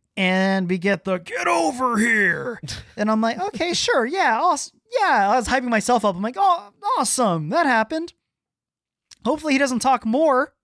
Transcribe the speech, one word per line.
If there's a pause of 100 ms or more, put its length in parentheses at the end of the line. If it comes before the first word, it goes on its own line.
(160)
And
we
get
the,
"Get
over
here." (380)
And
I'm
like,
"Okay,
sure.
Yeah.
Aw-, (280)
yeah."
I
was
hyping
myself
up.
I'm
like,
"Oh, (280)
awesome.
That
happened. (1120)
Hopefully
he
doesn't
talk
more."